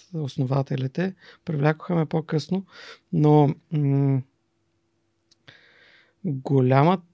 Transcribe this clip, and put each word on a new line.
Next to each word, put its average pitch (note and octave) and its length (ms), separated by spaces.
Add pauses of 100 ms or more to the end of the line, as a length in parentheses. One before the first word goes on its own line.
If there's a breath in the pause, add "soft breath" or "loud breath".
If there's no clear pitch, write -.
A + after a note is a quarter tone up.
(140)
основателите. C#3 1000 (300 soft breath)
Привлякоха D#3 500
ме E3 120
по-късно, E3 580 (480 loud breath)
но, D3+ 420 (180)
м, C#3 500 (2000 soft breath)
голяма-, C#3 760 (140)